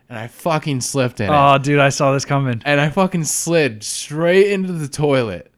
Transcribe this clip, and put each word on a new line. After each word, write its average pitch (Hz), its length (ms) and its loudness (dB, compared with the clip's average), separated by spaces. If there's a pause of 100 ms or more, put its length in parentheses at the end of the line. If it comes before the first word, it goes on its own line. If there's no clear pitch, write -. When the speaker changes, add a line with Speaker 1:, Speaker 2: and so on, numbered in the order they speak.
Speaker 1:
and 120 100 -12
I 113 80 -10
fucking 151 540 -4
slipped 123 400 -2
in 101 80 -2
it. 151 40 2
Speaker 2:
Oh, 139 240 6
dude, 143 220 2
I 139 80 6
saw 139 240 2
this 135 140 -2
coming. 135 400 -2
Speaker 1:
And 143 160 2
I 151 80 2
fucking 180 340 -2
slid 139 600 -2
straight 175 680 0
into 190 220 -4
the 156 160 -6
toilet, 131 680 -2